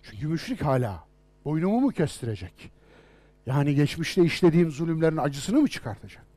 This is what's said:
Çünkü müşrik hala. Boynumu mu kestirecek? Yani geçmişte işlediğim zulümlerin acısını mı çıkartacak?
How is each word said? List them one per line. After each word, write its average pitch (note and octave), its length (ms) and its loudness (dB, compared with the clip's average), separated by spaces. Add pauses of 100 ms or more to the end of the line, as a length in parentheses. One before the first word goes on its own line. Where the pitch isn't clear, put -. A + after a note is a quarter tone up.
Çünkü G#2+ 240 -10
müşrik E3 340 -6
hala. B2 420 0 (420)
Boynumu F3 360 0
mu C#4 80 2
kestirecek? - 800 -6 (760)
Yani C#3+ 300 0
geçmişte D#3 480 2
işlediğim E3 480 4
zulümlerin D#3+ 460 0
acısını D3 440 0
mı C#4 60 4
çıkartacak? - 580 -10 (120)